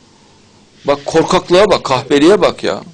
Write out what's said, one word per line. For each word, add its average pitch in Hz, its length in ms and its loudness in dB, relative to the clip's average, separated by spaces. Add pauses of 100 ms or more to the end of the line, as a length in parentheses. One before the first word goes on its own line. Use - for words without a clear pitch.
(840)
Bak 143 220 -4
korkaklığa 175 640 0
bak, 143 140 -2
kahpeliğe 147 560 2
bak 127 240 -2
ya. 101 180 -4 (120)